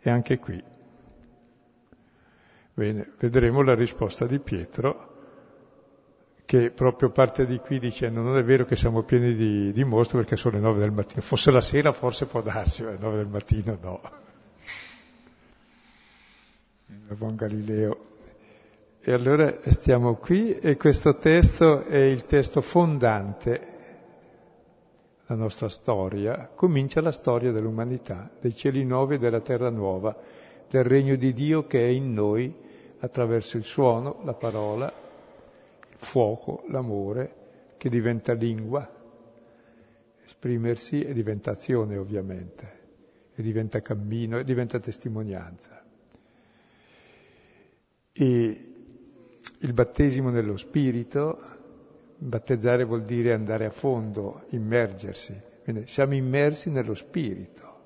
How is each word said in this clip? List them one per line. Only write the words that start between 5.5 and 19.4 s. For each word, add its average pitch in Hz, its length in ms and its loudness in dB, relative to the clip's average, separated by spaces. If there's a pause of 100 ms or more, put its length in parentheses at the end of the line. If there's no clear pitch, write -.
che 120 260 4
proprio 127 400 2
parte 131 360 2
di 123 120 -2
qui 135 200 -4
dicendo: 117 420 -4
"Non 127 160 0
è 127 80 4
vero 127 200 6
che 120 120 0
siamo 113 260 2
pieni 123 320 4
di, 104 380 2
di 120 120 2
mostri 120 340 2
perché 110 180 0
sono 110 200 0
le 104 40 0
nove 110 180 4
del 104 140 2
mattino." - 300 -4
Fosse - 280 4
la 127 120 8
sera 143 300 2
forse 123 340 -4
può 117 160 -4
darsi, 107 400 -2
ma 113 80 -8
alle 95 80 -10
nove 107 180 -4
del 104 120 -2
mattino 104 520 -4
no. 92 200 -10 (2750)
Da 104 280 -14
buon 110 200 -6
Galileo. 107 640 -2 (1000)
E 123 120 0
allora 139 460 2 (120)